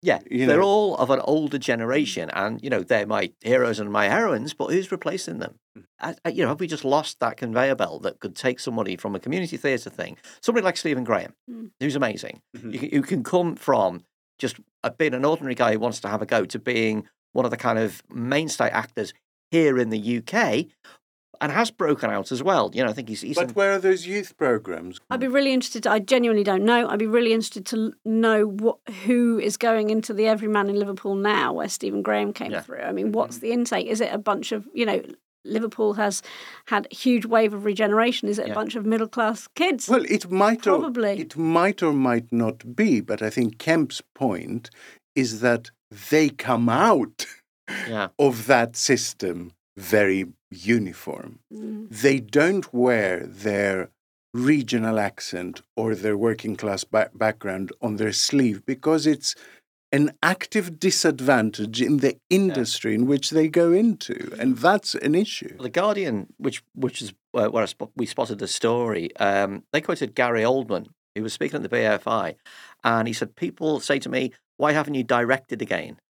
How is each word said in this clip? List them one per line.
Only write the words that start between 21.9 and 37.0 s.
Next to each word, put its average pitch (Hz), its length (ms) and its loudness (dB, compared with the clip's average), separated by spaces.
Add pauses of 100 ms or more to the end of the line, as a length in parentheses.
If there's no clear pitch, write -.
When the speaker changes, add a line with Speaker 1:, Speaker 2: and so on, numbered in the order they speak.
Speaker 1:
out 101 200 -4
as 127 120 -4
well. 156 280 2
You 127 120 0
know, 120 80 2
I - 20 -4
think 113 160 -10
he's, 107 120 -8
he's - 140 -6
Speaker 2:
But 208 140 0
Speaker 1:
in 120 60 -14
Speaker 2:
where 196 160 4
are 196 80 0
those 185 260 2
youth 190 320 -6
programs? 92 600 -2 (100)
Speaker 3:
I'd 247 100 -4
be 262 80 -2
really 269 240 2
interested 247 320 -2
to, 240 80 2
I 214 60 4
genuinely 226 460 2
don't 196 200 2
know. 233 240 4
I'd 208 120 -2
be 220 80 0
really 233 260 4
interested 220 340 -4
to 233 100 -4
l-, 220 140 -2 (140)
know 220 400 4
what, 214 320 0 (280)
who 233 340 4
is 208 180 -2
going 226 320 2
into 220 240 0
the 208 140 2
Everyman 208 420 2
in 202 60 0
Liverpool 196 400 -2
now, 196 380 0
where 82 140 -4
Stephen 202 360 -6
Graham - 280 0
came 196 200 -8
Speaker 1:
Yeah. 202 100 -6
Speaker 3:
through. - 200 -12
I 180 100 -6
mean, 202 200 -2
what's 233 260 -2
Speaker 4:
Mm-hmm. - 100 -12
Speaker 3:
the 226 60 -2
intake? 240 340 -2
Is 220 140 -2
it 214 120 -2
a 208 60 -4
bunch 220 320 -2
of, 214 240 -6
you 240 100 0
know, - 160 0 (420)
Liverpool 214 520 -2
has 202 260 -2 (460)
had 208 240 -2
a 202 40 -18
huge 240 300 2